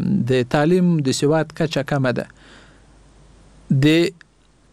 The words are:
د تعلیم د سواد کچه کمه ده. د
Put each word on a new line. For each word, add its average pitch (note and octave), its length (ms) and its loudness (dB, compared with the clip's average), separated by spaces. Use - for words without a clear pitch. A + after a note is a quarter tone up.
د B2+ 400 0
تعلیم E3 580 2
د C3 100 -2
سواد D3+ 340 0
کچه D3+ 260 -4
کمه C3 300 -2
ده. - 140 -6
د C#3 160 2